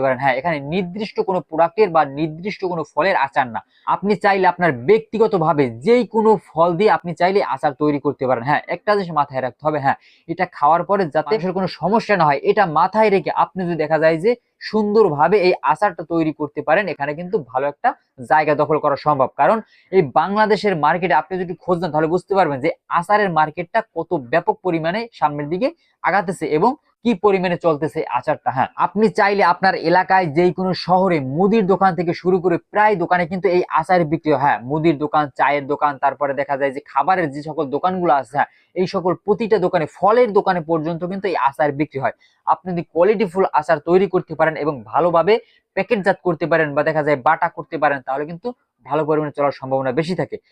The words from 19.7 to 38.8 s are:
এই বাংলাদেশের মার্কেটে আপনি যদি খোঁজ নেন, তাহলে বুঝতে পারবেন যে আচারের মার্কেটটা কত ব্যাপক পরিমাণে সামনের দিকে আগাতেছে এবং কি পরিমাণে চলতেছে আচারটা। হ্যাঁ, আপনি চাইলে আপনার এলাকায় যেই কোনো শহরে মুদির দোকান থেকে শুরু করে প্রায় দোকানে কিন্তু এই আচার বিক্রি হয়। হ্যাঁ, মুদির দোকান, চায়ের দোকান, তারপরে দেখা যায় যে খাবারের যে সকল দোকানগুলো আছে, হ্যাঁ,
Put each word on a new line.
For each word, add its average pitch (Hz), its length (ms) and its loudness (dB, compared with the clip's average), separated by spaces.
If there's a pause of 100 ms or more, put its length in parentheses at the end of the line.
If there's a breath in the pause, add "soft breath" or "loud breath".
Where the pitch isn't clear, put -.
এই 185 100 4 (160)
বাংলাদেশের 202 560 0 (100)
মার্কেটে 170 380 0
আপনি - 200 -10
যদি 175 200 -10
খোঁজ 175 160 -2
নেন, 170 160 -6
তাহলে 156 200 0
বুঝতে 180 240 -4
পারবেন 147 260 2
যে 165 60 0 (280)
আচারের 208 400 0
মার্কেটটা 170 420 -2 (160)
কত 165 140 -6 (220)
ব্যাপক 202 240 0 (100)
পরিমাণে 170 340 -2 (180)
সামনের 147 340 -2
দিকে 202 160 -2 (360)
আগাতেছে 170 420 -2 (120)
এবং 214 120 2 (340)
কি 233 80 2 (120)
পরিমাণে 185 400 2
চলতেছে 156 360 0 (180)
আচারটা। 127 380 -4
হ্যাঁ, 123 120 0 (180)
আপনি 214 200 0 (120)
চাইলে 202 240 2 (100)
আপনার 185 220 0 (140)
এলাকায় 185 380 4 (100)
যেই 175 220 4
কোনো 190 120 -2 (160)
শহরে 185 300 2 (200)
মুদির 202 360 4
দোকান 190 260 2
থেকে 175 140 0 (100)
শুরু 185 220 2
করে 170 120 2 (160)
প্রায় 214 300 4
দোকানে 175 280 0
কিন্তু 190 160 -2 (100)
এই 180 60 2 (180)
আচার 180 200 2 (120)
বিক্রি 151 200 -2
হয়। 131 120 2
হ্যাঁ, 123 140 2 (120)
মুদির 156 340 2
দোকান, 151 200 0 (140)
চায়ের 143 340 0
দোকান, 143 200 0 (100)
তারপরে 139 380 0
দেখা 139 200 -4
যায় 139 160 0
যে 147 40 -10 (100)
খাবারের 170 440 0
যে 147 140 -10
সকল 151 160 -4 (100)
দোকানগুলো 175 460 0
আছে, - 180 -8
হ্যাঁ, 127 100 0 (320 soft breath)